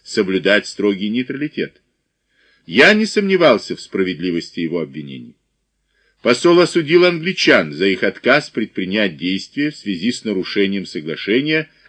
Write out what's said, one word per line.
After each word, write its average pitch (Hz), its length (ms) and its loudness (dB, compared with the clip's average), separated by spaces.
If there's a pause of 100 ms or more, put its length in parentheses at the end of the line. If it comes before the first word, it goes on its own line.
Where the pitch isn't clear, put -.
соблюдать 98 640 0
строгий 101 420 -2
нейтралитет. 127 720 -6 (840)
Я 139 260 6
не 214 140 0
сомневался 175 680 2
в - 60 -14
справедливости 90 800 -4
его 82 220 -4
обвинений. 67 540 -12 (840)
Посол 170 380 4
осудил 170 460 4
англичан 156 640 2
за 78 160 -2
их 95 160 0
отказ 123 460 0
предпринять 98 680 -4
действия 95 520 -4
в 147 60 -12
связи 98 360 -4
с - 120 -8
нарушением 98 600 -2
соглашения 127 840 -4 (180)